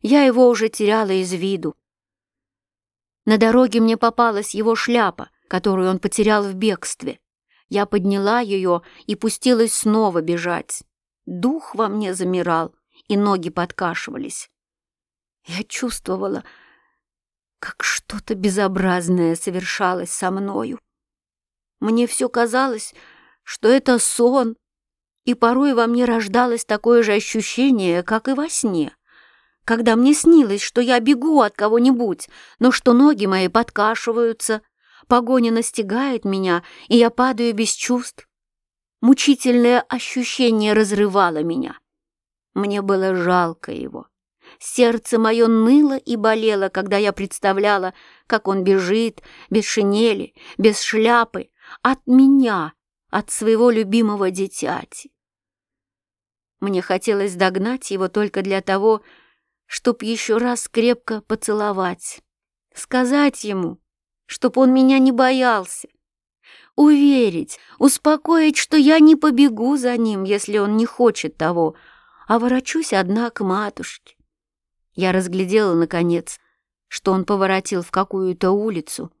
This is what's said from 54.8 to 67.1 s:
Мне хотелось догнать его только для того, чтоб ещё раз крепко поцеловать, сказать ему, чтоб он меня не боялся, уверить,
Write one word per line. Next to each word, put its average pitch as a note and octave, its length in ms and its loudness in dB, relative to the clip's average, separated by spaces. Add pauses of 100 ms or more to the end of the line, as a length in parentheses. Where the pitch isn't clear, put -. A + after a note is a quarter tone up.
Мне F#3+ 240 -4
хотелось G3 500 -2
догнать F#3+ 560 -2
его F#3+ 180 -4
только G3+ 360 -4
для F#3+ 180 -2
того, G3+ 400 0 (640)
чтоб - 380 -4
ещё A3 340 -2
раз A#3+ 300 -4
крепко A3+ 540 -2
поцеловать, G#3 1000 -6 (540)
сказать C4+ 680 -2
ему, F#3 360 -6 (480)
чтоб - 320 -2
он C4 160 6
меня C4 240 4
не C4 120 4
боялся, B3 760 0 (880)
уверить, C#4 800 4 (220)